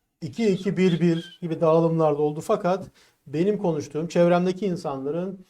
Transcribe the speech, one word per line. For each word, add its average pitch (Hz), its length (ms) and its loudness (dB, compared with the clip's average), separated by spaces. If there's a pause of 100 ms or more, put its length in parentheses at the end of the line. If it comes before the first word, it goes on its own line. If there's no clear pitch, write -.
(200)
iki 214 280 -2
iki 185 280 -2
bir 175 240 2
bir 170 420 0
gibi 160 180 -6
dağılımlar 160 580 4
da 151 40 0
oldu. 151 180 -2
Fakat 190 460 -2 (400)
benim 175 320 -2
konuştuğum 165 500 -4
çevremdeki 175 580 2
insanların 165 840 -6